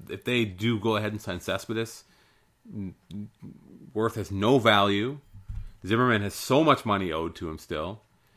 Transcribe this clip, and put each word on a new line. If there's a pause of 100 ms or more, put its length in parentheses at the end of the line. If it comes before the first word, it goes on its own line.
if
they
do
go
ahead
and
sign
Cespedes, (720)
n-, (160)
n-, (640)
Worth
has
no
value. (640)
Zimmerman
has
so
much
money
owed
to
him
still. (360)